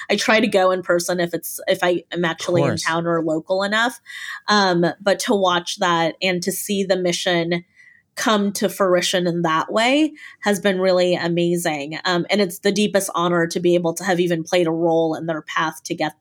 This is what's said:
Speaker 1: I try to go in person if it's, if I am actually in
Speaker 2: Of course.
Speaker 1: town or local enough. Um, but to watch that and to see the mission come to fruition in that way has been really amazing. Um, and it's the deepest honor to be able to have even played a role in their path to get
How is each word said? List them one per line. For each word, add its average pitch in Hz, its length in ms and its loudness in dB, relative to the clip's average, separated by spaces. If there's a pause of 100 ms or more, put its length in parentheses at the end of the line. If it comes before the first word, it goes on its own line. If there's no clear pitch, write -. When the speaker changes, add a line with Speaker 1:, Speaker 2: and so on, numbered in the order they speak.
(100)
Speaker 1:
I 208 60 2
try 220 240 2
to 226 80 2
go 185 240 2
in 185 100 -2
person 175 380 0
if 170 120 -2
it's, - 360 -8
if 185 160 0
I 175 260 0
am 175 140 -2
actually 165 380 0
in 139 60 2
Speaker 2:
Of - 40 0
course. 104 100 -4
Speaker 1:
town 170 240 -2
or 170 160 0
local 160 400 -2
enough. 220 380 -2 (480)
Um, 185 360 4 (160)
but 196 200 0
to 247 160 0
watch 180 400 0
that 170 440 0
and 180 220 0
to 196 80 -4
see 196 320 -2
the 185 140 0
mission 175 680 0 (520)
come 202 360 0
to 196 160 -2
fruition 180 580 0
in 170 160 -2
that 160 300 -2
way 269 400 2 (260)
has 202 220 0
been 196 200 0
really 180 360 4
amazing. 170 880 -2
Um, 175 260 0
and 202 100 2
it's 185 200 -2
the 202 100 2
deepest 196 420 0
honor 170 360 2
to 190 100 -6
be 175 160 4
able 170 200 2
to 180 100 -10
have 185 160 2
even 170 240 0
played 175 240 2
a 160 40 0
role 165 440 0
in 156 100 -8
their 160 160 -4
path 160 400 -4
to 170 140 -8
get 156 240 -4